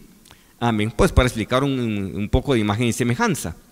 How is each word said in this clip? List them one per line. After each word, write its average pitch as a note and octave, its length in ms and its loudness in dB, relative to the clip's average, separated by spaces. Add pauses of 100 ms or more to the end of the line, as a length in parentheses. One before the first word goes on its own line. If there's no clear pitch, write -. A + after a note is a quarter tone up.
(580)
Amén. A2 380 0
Pues - 160 4
para B2+ 160 4
explicar B2 360 -2
un, C3+ 160 -2 (360)
un G2 140 -4
poco - 240 0
de A#2 60 4
imagen G#2+ 280 0
y A2 60 0
semejanza. B2 600 -2 (160)